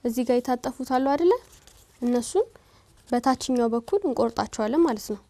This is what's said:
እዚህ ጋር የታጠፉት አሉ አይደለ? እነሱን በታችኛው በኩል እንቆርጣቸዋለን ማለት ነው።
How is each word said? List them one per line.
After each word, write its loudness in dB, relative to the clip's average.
እዚህ -2
ጋር 2
የታጠፉት -4
አሉ 2
አይደለ? 4
እነሱን 0
በታችኛው 0
በኩል -2
እንቆርጣቸዋለን 0
ማለት 2
ነው። -8